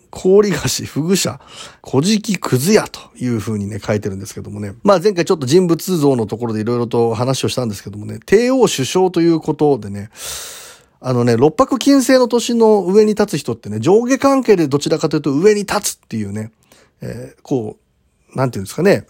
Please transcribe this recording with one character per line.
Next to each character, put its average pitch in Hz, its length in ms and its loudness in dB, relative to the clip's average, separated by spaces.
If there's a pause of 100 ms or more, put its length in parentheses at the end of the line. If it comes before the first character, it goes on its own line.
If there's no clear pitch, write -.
高 190 320 4
利 208 100 2
貸 - 160 -4
し、 - 180 -6
不 139 180 -6
具 180 120 0
者、 127 240 -4 (480)
古 135 160 0
事 208 160 2
記、 196 200 -6
ク - 180 -2
ズ 160 160 0
屋 - 140 2
と - 120 -18 (160)
い 127 120 -6
う 120 100 -2
風 107 220 -6
に 101 80 -6
ね、 110 120 -10
書 - 140 -4
い 104 80 -2
て 107 80 -6
る 95 60 -8
ん 98 40 -12
で 104 60 -14
す - 80 -14
け 101 80 -14
ど 101 80 -16
も 104 100 -12
ね。 101 140 -10 (100)
ま 196 120 6
あ、 175 40 2
前 202 140 0
回 170 100 -2
ち 170 80 0
ょ 190 40 0
っ 165 40 -2
と 139 60 -6
人 175 220 4
物 165 300 -2
像 143 180 2
の 113 100 -2
と 110 140 -8
こ 117 80 -6
ろ 113 60 -4
で 107 80 -2
い 107 40 -4
ろ 120 100 -2
い - 40 -2
ろ 120 80 -2
と 117 260 0
話 127 320 -2
を - 20 0
し 104 60 -4
た 127 100 -4
ん 117 60 -4
で 101 60 -8
す - 80 -16
け 98 80 -14
ど 104 80 -14
も 107 80 -14
ね、 107 180 -12
帝 233 240 4
王、 262 160 2
首 131 220 0
相 185 240 2
と 175 100 0
い 165 80 2
う 165 100 2
こ 156 140 -4
と 143 240 2
で 107 140 -10
ね、 101 180 -10 (880)
あ 127 140 -4
の 120 120 2
ね、 117 120 2
六 139 180 4
白 277 220 0
金 277 200 4
星 262 160 2
の 254 140 4
年 240 280 0
の 220 300 4
上 208 200 4
に 214 60 2
立 202 260 0
つ - 0 -
人 123 160 -6
っ - 20 -12
て - 140 -14
ね、 107 100 -6
上 190 260 4
下 262 120 0
関 269 260 2
係 214 120 4
で 165 120 2
ど 139 120 0
ち 156 100 -4
ら 160 80 0
か 156 120 -2
と 156 80 -2
い - 20 -4
う - 20 -8
と 147 100 -2
上 180 220 4
に 208 80 -2
立 - 360 -4
つ - 0 -
っ - 100 -20
て 117 100 -8
い 104 80 -6
う 98 60 -10
ね、 110 200 -10 (500)
え - 360 -14
ー、 - 60 -20
こ 120 340 -4 (560)
う、 - 40 -12
な 131 100 0
ん 120 40 -6
て 113 60 -10
い 98 40 -6
う - 20 -6
ん - 20 -12
で - 40 -12
す - 60 -16
か 175 60 -4
ね、 175 280 2